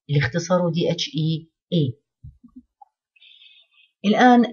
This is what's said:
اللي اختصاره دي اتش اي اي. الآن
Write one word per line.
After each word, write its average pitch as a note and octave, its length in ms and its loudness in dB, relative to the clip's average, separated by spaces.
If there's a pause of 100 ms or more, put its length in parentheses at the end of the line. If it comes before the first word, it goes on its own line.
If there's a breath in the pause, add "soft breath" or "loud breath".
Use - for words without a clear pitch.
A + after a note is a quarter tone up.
اللي C#3+ 120 0
اختصاره F3 500 -2
دي E3 220 -2
اتش - 160 -6
اي D#3+ 400 -6 (240)
اي. D3 240 -2 (2000 soft breath)
الآن A#3+ 480 4